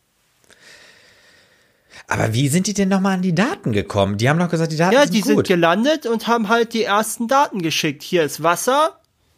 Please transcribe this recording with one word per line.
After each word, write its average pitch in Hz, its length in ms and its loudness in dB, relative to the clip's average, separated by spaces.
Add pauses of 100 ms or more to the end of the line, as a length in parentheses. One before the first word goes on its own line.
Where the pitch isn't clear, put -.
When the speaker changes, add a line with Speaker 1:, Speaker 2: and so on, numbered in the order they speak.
(2000)
Speaker 1:
Aber 107 260 -2
wie 135 160 0
sind 185 180 0
die 208 60 -4
denn 196 160 0
nochmal 196 260 0
an 185 60 -2
die 185 140 0
Daten 226 360 -2
gekommen? 101 460 0
Die 113 120 0
haben 160 100 2
doch 175 100 0
gesagt, 165 220 -2
die 156 60 -6
Daten 180 160 2
Speaker 2:
Ja, 285 100 6
Speaker 1:
sind 185 100 0
Speaker 2:
die 214 80 0
sind 214 140 2
Speaker 1:
gut. - 120 0
Speaker 2:
gelandet 196 600 2
und 226 200 -4
haben 226 220 0
halt 233 240 0
die 220 100 0
ersten 220 440 -2
Daten 269 340 0
geschickt. 156 400 -2
Hier 175 220 0
ist 147 180 -6
Wasser. 254 580 0 (380)